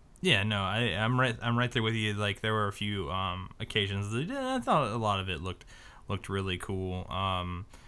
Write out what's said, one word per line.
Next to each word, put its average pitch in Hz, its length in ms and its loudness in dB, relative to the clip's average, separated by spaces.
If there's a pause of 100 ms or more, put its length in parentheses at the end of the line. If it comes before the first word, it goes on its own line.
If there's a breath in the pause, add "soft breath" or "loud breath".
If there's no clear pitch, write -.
(200)
Yeah, 131 220 6
no, 104 200 2
I, 101 360 2
I'm 120 220 4
right, 123 200 2
I'm 117 160 2
right 120 140 2
there 120 140 2
with 110 100 2
you. 107 200 2
Like, 101 260 0
there 110 120 0
were 107 140 2
a 98 60 -2
few, 101 400 -4
um, 92 380 -4 (100)
occasions 101 500 0
that, 123 160 0
yeah, 262 300 -2
I - 20 0
thought 190 320 4
a 110 60 -2
lot 104 240 2
of 92 80 -4
it 85 120 -2
looked, 90 240 -8 (440 soft breath)
looked 98 200 -4
really 95 300 0
cool. 92 500 -4
Um, 90 580 -2 (220 soft breath)